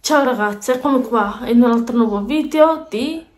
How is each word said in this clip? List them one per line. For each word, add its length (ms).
Ciao 220
ragazzi, 460
eccomi 300
qua 440
in 160
un 100
altro 240
nuovo 300
video 640
di 360